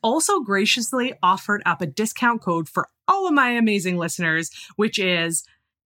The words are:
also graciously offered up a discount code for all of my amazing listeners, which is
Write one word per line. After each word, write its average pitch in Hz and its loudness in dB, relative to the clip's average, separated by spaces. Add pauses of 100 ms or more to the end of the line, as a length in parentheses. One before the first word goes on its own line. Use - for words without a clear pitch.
also 320 2
graciously 226 0 (100)
offered 190 0
up 170 0
a 175 -2
discount 226 -2
code 165 -2
for - -4 (180)
all 381 2
of 320 2
my 254 4
amazing 202 0
listeners, 165 -2 (240)
which 208 0
is 170 0 (460)